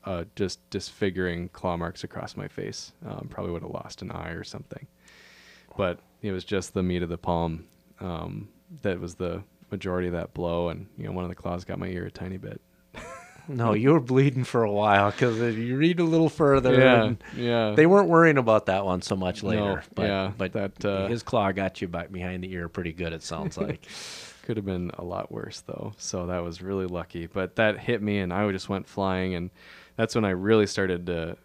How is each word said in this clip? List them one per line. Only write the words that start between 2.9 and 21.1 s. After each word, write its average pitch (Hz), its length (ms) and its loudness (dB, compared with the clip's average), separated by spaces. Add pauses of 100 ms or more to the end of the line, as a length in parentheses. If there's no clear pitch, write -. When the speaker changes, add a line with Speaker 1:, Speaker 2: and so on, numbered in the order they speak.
Speaker 1:
Um, 101 240 -12
probably 92 220 -8
would 82 100 -6
have - 80 -12
lost - 320 -12
an 90 80 -10
eye 85 200 -10
or 85 140 -10
something. - 420 -16 (920)
But 90 220 -2 (240)
it 104 100 -4
was 92 120 -6
just 95 300 -4
the 95 80 2
meat 90 200 0
of 85 60 -4
the 85 100 -6
palm, 82 460 -2 (360)
um, 92 480 -8 (340)
that 95 180 -2
was 87 160 -10
the 90 260 -6 (280)
majority 90 380 -2
of 87 60 -2
that 82 200 -6
blow, 87 340 -2
and, 95 180 -8 (100)
you 104 80 -10
know, 101 80 -6
one 90 120 -4
of 87 60 -6
the 92 40 -10
claws 87 300 -8
got 92 140 -8
my 92 100 -6
ear 92 180 -6
a 95 40 -10
tiny 92 260 -10
bit. - 240 -12 (340)
<laughs> - 60 -14 (460)
Speaker 2:
No, 120 280 2
you 120 180 6
were 165 80 6
bleeding 131 420 4
for 120 220 0
a 104 80 0
while, 101 400 6
'cause 117 260 2
if 113 200 0
you 120 180 -2
read 170 240 2
a 170 40 4
little 165 260 4
further, 131 500 6
Speaker 1:
Yeah, 127 240 10
Speaker 2:
and 107 200 -2 (120)
Speaker 1:
yeah. 117 400 2
Speaker 2:
they 156 80 10
weren't 190 240 8
worrying 165 300 8
about 110 280 6
that 98 200 2
one 92 160 0
so - 140 -2
much 92 260 -2
Speaker 1:
No, 98 80 -2
Speaker 2:
later. 98 320 0 (120)
But, - 120 -2
Speaker 1:
yeah, 98 320 0
Speaker 2:
but 92 160 -2
Speaker 1:
that, 98 280 -4
uh, 98 260 0
Speaker 2:
his 117 140 -4